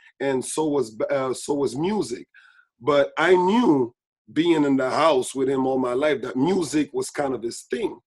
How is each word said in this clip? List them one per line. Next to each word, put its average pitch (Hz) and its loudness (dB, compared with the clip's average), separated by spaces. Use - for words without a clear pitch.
and 135 -2
so 156 -2
was 135 0
ba-, 139 -4
uh, 131 -2
so - -6
was 135 -2
music. 165 -4
But 139 2
I 175 4
knew 180 2
being 156 2
in 139 2
the 127 0
house 135 2
with 135 -2
him 135 0
all 131 0
my 123 -2
life 143 0
that 123 -6
music 151 0
was 127 -4
kind - -4
of 107 -8
his - -8
thing. 220 -6